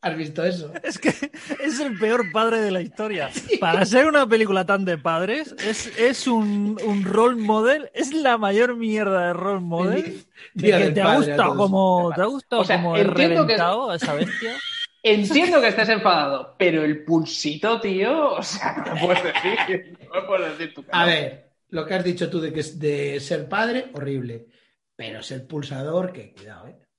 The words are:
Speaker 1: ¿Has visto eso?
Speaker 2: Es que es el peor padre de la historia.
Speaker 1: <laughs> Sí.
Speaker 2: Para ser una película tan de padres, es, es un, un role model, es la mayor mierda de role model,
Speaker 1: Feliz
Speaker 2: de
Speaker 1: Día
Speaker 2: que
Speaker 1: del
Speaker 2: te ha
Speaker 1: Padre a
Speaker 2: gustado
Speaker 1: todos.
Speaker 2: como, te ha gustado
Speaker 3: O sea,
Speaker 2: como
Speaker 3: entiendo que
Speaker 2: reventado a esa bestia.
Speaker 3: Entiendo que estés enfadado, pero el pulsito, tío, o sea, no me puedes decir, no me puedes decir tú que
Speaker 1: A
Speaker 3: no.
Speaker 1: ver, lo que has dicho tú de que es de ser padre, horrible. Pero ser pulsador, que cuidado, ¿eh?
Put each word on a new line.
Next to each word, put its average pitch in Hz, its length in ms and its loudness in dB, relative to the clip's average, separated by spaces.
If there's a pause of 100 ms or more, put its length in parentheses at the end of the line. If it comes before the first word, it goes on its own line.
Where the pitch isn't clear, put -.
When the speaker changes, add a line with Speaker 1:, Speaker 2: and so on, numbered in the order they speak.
Speaker 1:
¿Has 170 140 -4
visto 156 300 -6
eso? 175 260 -4 (120)
Speaker 2:
Es - 160 -8
que 311 100 2
es 285 680 -6
el 269 180 -4
peor 214 340 0
padre 226 300 2
de 208 100 0
la 185 100 -2
historia. 180 480 -6
Speaker 1:
<laughs> - 40 -18
Sí. - 240 -2
Speaker 2:
Para 180 280 2
ser 247 220 6
una 294 200 4
película 202 380 2
tan 196 200 0
de 175 120 -2
padres, 180 560 -2 (120)
es, 214 220 -4 (120)
es 247 280 2
un, 208 580 0
un 202 180 0
role 220 380 4
model, 220 520 2
es 269 200 -4
la 269 240 2
mayor 220 380 2
mierda 214 520 0
de 175 60 0
role 185 280 -2
model, 180 420 0
Speaker 1:
Feliz - 240 -12 (260)
Speaker 2:
de 202 140 0
Speaker 1:
Día 196 100 6
Speaker 2:
que 156 80 4
Speaker 1:
del - 80 0
Speaker 2:
te 196 80 2
ha - 40 2
Speaker 1:
Padre 165 100 6
a - 20 4 (180)
Speaker 2:
gustado - 140 4
Speaker 1:
todos. 180 80 -2
Speaker 2:
como, 190 580 4
te 175 60 0
ha 190 40 4
gustado 247 360 -2
Speaker 3:
O 185 40 2
sea, 190 120 2
Speaker 2:
como 170 200 0
Speaker 3:
entiendo 302 500 4
que 233 60 4
Speaker 2:
reventado 208 380 0
a 170 40 -2
esa 156 180 -4
bestia. 214 380 -4 (500)
Speaker 3:
Entiendo 277 600 4
que 233 60 4
estés 214 220 2
enfadado, 156 680 2
pero 160 260 2
el 151 200 -2
pulsito, 160 760 -2
tío, 226 540 0
o 165 80 -4
sea, - 460 -6
no - 80 -6
me 160 60 -4
puedes 180 220 2
decir, - 800 -2
no 277 180 -6
me - 60 -10
puedes 175 300 -2
decir 160 160 -10
tú 143 100 -18
que - 80 -20
Speaker 1:
A 175 100 2
Speaker 3:
no. 170 40 6
Speaker 1:
ver, 151 460 -2 (180)
lo 156 160 -6
que 190 80 -6
has 185 100 -2
dicho 175 260 -2
tú 175 120 -4
de 160 100 -6
que 156 100 -4
es 143 180 -10
de 143 400 -2
ser 147 280 -6
padre, 233 460 -2
horrible. 131 540 -8 (480)
Pero 110 260 -14
ser 131 240 -12
pulsador, 151 680 -4
que 113 220 -18
cuidado, 104 340 -20
¿eh? - 120 -20 (200)